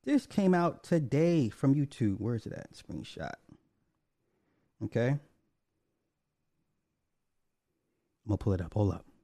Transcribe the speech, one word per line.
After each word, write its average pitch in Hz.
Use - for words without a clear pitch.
This 269
came 185
out 175
today 156
from 139
YouTube. 120
Where 117
is 110
it -
at? -
Screenshot. -
Okay. 117
I'm 143
gonna 104
pull 101
it 90
up. 82
Hold 101
up. -